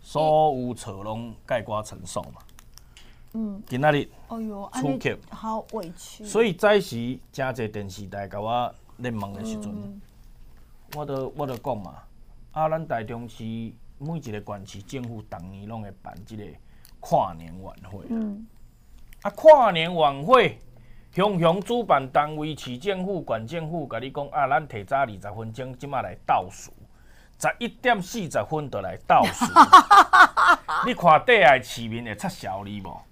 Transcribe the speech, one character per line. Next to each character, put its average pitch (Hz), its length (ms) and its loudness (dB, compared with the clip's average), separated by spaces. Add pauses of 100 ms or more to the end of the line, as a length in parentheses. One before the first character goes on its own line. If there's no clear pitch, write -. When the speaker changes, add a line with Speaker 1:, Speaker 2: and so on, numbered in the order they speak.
Speaker 1:
所 156 500 2
有 123 220 -6
错 98 300 -12
拢 113 280 -10 (140)
盖 120 160 -2
棺 104 220 -6
承 - 200 -16
受 95 200 -10
嘛。 - 180 -18 (920)
Speaker 2:
嗯。 214 340 -8
Speaker 1:
今 - 120 -6
仔 151 120 4
日 143 180 0 (200)
Speaker 2:
哎 226 120 -10
呦， 208 320 -10
Speaker 1:
出 254 240 -2
去。 135 140 -2
Speaker 2:
安 98 40 -4
尼 - 140 -18
好 220 340 -10 (100)
委 202 220 -10
屈。 - 300 -20
Speaker 1:
所 208 180 0
以 220 100 2
早 208 260 4
时 123 400 -6 (120)
真 131 220 -4
济 117 140 -4
电 104 200 -8
视 98 200 -14
台 98 200 -10
甲 98 140 -8
我 117 320 -4 (240)
咧 123 140 -6
问 113 220 -8
的 220 120 -10
时 220 140 -8
阵， 208 120 -12
Speaker 2:
嗯。 202 300 -12 (960)
Speaker 1:
我 147 100 -8
都， 135 320 -4
我 147 80 -4
都 131 120 -6
讲 120 200 -6
嘛， 85 160 -12 (580)
啊， 156 160 -2
咱 160 200 -4
台 120 160 -4
中 117 260 -10
市 - 140 -16
每 113 760 -10
一 131 140 -10
个 104 120 -8
县 101 220 -12
市 101 160 -16
政 123 220 -10
府 117 180 -12
逐 104 160 -14 (140)
年 98 160 -14
拢 110 160 -10
会 101 80 -14 (100)
办 - 140 -16 (100)
即 110 100 -16
个 104 80 -12 (560)
跨 113 340 -4
年 82 280 -16
晚 95 140 -16 (160)
会。 98 80 -14 (100)
Speaker 2:
嗯。 220 360 -6 (760)
Speaker 1:
啊， 202 140 -4
跨 277 360 10
年 170 220 0
晚 143 300 2
会， 202 340 4 (540)
雄 190 280 0
雄 170 220 4
主 240 220 -2
办 139 260 2
单 151 260 0
位、 151 200 -6
市 123 220 -12
政 185 280 -4
府、 185 220 -6
县 113 180 -4
政 156 240 -8
府， 165 180 -6
甲 113 120 -8
你 131 100 -10
讲 143 200 -8
啊， 143 180 -2
咱 143 200 -2
提 104 160 -10
早 135 140 -4
二 139 100 0
十 101 240 -14
分 110 220 -10
钟， 127 240 -12
即 - 80 -14
马 139 160 -6
来 92 240 -10
倒 104 240 0
数， - 220 -20 (680)
十 151 80 -2 (120)
一 240 80 -6
点 226 340 0
四 220 180 -8
十 127 260 -4
分 151 240 -6
就 104 120 -6
来 92 160 -8 (100)
倒 147 180 6
数。 - 200 -2 (680)
Speaker 2:
<laughs> 349 720 4
Speaker 1:
你 247 60 -2
看 156 300 6
底 233 160 4
下 143 220 8
市 117 260 -10
民 113 160 -6
会 110 120 -8
插 185 120 -8
潲 101 380 -8
你 101 160 -10
无？ - 200 -14 (100)